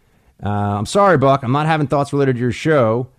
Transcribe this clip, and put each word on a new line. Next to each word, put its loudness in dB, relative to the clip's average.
Uh, -4
I'm -6
sorry, 4
Buck. 2
I'm -4
not 0
having 0
thoughts -2
related 0
to -6
your -2
show. 0